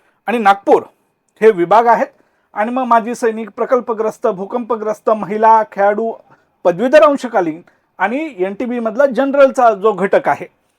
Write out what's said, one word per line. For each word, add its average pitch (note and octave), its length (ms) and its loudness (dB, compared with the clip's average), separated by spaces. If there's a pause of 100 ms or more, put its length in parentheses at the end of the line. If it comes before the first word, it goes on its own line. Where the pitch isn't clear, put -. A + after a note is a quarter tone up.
(260)
आणि A3+ 120 -4
नागपूर G3+ 440 2 (580)
हे G#3+ 100 6
विभाग G3 360 2
आहेत. A#3 220 2 (460)
आणि G#3+ 160 -4
मग C4 120 -4
माजी A#3 320 0
सैनिक, A3+ 360 -6
प्रकल्पग्रस्त, A3+ 760 -4
भूकंपग्रस्त, G#3+ 840 -4
महिला, A3 520 2 (100)
खेळाडू, G#3+ 400 -2 (520)
पदवीधर B3 380 4
अंशकालीन A3 600 0 (360)
आणि B3 400 -4
एनटीबी G#3+ 400 -4
मधला A3+ 280 0
जनरलचा C4 680 2
जो G3+ 180 0
घटक F#3 360 0
आहे, D3+ 180 -4 (320)